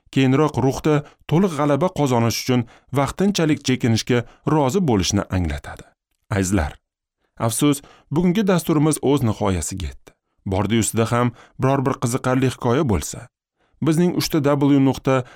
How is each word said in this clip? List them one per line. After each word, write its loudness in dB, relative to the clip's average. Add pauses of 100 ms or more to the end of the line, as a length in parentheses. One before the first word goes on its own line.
(120)
keyinroq 2
ruhda 0 (300)
to'liq 2
g'alaba 0
qozonish 0
uchun 0 (260)
vaqtinchalik 0
chekinishga 0 (260)
rozi 2
bo'lishni 0
anglatadi. -6 (440)
Azizlar, -2 (680)
afsus, 0 (240)
bugungi 0
dasturimiz 2
o'z 2
nihoyasiga -2
yetdi. -14 (360)
Bordi 0
ustida 0
ham 0 (260)
biror 0
bir 0
qiziqarli 0
hikoya -2
bo'lsa, -4 (560)
bizning 2
uchta -2
W 2
nuqta 0 (120)